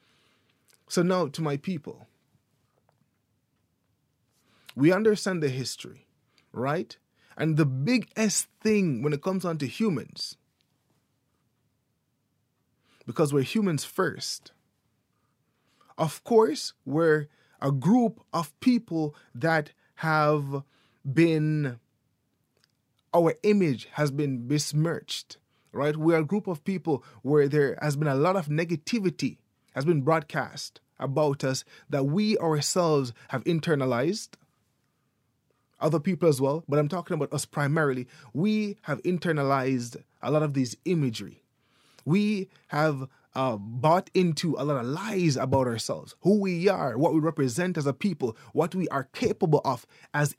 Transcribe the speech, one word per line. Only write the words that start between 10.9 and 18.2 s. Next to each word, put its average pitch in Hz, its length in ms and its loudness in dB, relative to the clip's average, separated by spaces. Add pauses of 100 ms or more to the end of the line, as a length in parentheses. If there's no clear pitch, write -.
because 143 260 0
we're 143 120 2
humans 180 420 -2
first, - 680 -6 (1500)
of 156 240 -4
course, 240 500 2 (100)
we're 151 440 2 (340)
a 143 100 0
group 196 520 2 (100)